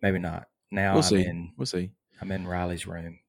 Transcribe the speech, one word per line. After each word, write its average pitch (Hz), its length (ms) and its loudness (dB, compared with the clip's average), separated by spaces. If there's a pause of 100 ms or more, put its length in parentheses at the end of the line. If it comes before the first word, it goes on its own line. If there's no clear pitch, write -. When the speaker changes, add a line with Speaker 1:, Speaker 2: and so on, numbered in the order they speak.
Speaker 1:
maybe 98 160 4
not. 85 300 -6 (240)
Now 98 220 2
Speaker 2:
We'll 123 100 6
Speaker 1:
I'm - 40 2
Speaker 2:
see. 95 160 6
Speaker 1:
in, 87 320 -4
Speaker 2:
We'll 131 100 -4
see. 90 260 -4 (280)
Speaker 1:
I'm 95 120 -6
in 92 160 -4
Riley's 90 400 -2
room 85 400 -10